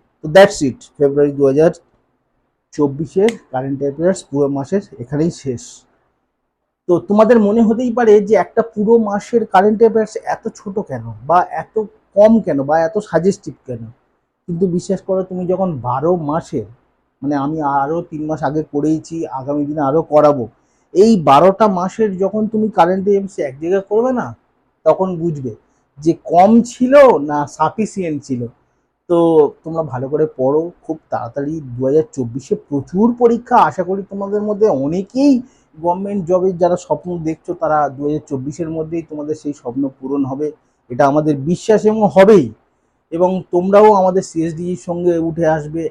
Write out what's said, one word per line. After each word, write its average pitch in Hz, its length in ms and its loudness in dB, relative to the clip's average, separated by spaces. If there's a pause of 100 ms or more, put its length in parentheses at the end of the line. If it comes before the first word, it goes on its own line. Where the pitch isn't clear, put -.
(220)
তো 156 60 -10
that's 190 340 4
it, 127 180 -4 (180)
ফেব্রুয়ারি 143 340 2
দু 139 140 0
হাজার 147 260 2 (1000)
চব্বিশের 156 580 -2 (220)
কারেন্ট 135 300 -6
অ্যাফেয়ার্স 160 420 -4
পুরো 143 240 -2
মাসের 139 340 -4 (180)
এখানেই 147 320 -2
শেষ। 123 320 -10 (1200)
তো 175 120 2
তোমাদের 208 400 4
মনে 214 220 2
হতেই 226 320 0
পারে 220 280 4
যে 202 140 0
একটা 185 260 0
পুরো 220 360 0
মাসের 214 480 -2
কারেন্ট 202 340 2
অ্যাফেয়ার্স 220 460 2
এত - 300 -6
ছোট 196 240 -10
কেন, 127 240 -10 (220)
বা 165 260 2
এত 160 280 -8 (360)
কম 214 260 6
কেন, 143 220 -2
বা 147 160 0
এত 165 180 -2
সাজেস্টিভ 165 560 -2 (120)
কেন? 117 180 -12 (640)
কিন্তু 175 200 -2
বিশ্বাস 180 340 -4
করো, 190 220 -2
তুমি 185 220 -8
যখন 180 340 -2
বারো 135 360 -2
মাসের, 151 500 -6 (560)
মানে 143 140 -4
আমি 147 260 -4
আরও 139 400 -2
তিন 151 240 -10
মাস 151 180 -6
আগে 151 280 -2
করেইছি, 156 540 -4
আগামী 139 400 -6
দিনে 151 160 -6
আরও 143 200 0
করাবো, 147 460 2 (460)
এই 208 280 4
বারোটা 180 460 4
মাসের 190 500 -2
যখন 196 300 -2
তুমি 214 220 -2
কারেন্ট 185 340 2
অ্যাফেয়ার্স 196 360 -2
এক 139 220 -8
জায়গায় 180 200 -2
করবে 226 300 -2
না, 147 240 -6 (480)
তখন 180 340 0
বুঝবে 143 380 -6 (440)
যে 156 140 0 (100)
কম 202 380 6
ছিল - 320 -2 (240)
না 147 300 -4
সাফিসিয়েন্ট 160 760 -6
ছিল। 120 240 -6 (600)
তো 170 100 2 (460)
তোমরা 160 200 -6
ভালো 131 260 -8
করে 151 180 0 (100)
পড়ো, 151 340 0 (100)
খুব 160 180 -10 (100)
তাড়াতাড়ি 143 520 -6
দু 127 240 -8
হাজার 147 180 2 (100)
চব্বিশে 131 420 -6
প্রচুর 202 640 -2
পরীক্ষা, 240 360 0
আশা 180 280 2
করি 190 260 -4
তোমাদের 196 320 -6
মধ্যে 208 260 0
অনেকেই 214 760 0 (400)
গভর্নমেন্ট 190 440 -4
জবের 180 320 0
যারা 180 200 2
স্বপ্ন 170 460 -6
দেখছো, 160 300 -6
তারা 151 360 0
দু 139 160 -10
হাজার 151 220 -2
চব্বিশের 143 420 -8
মধ্যেই 160 320 -6
তোমাদের 151 340 -8
সেই 147 180 -8
স্বপ্ন 131 360 -6 (100)
পূরণ 135 260 -4
হবে, 139 260 -6 (380)
এটা 135 180 0
আমাদের 151 300 0
বিশ্বাস 180 480 0
এবং 214 300 2
হবেই। 190 380 6 (580)
এবং 180 300 0 (100)
তোমরাও 202 420 4
আমাদের 185 280 2
সিএসডির 170 640 -6
সঙ্গে 175 320 -2
উঠে 165 300 -2
আসবে 156 440 -4